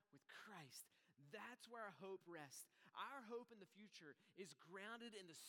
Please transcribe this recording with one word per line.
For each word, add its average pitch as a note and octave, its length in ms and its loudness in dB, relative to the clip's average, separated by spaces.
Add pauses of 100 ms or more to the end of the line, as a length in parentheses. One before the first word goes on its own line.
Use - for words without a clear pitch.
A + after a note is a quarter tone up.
(100)
with - 160 -12
Christ. D#3+ 640 -4 (400)
That's A#3 400 -2
where A#3 160 6
our D#3+ 160 2
hope F#3+ 240 2
rests. D#3 400 0 (320)
Our B3+ 320 4
hope A#3+ 240 2
in G3+ 80 -6
the - 120 -10
future F3+ 440 -6 (160)
is E3 240 0
grounded G#3 560 0
in F#3 160 0
the D3+ 80 -4 (100)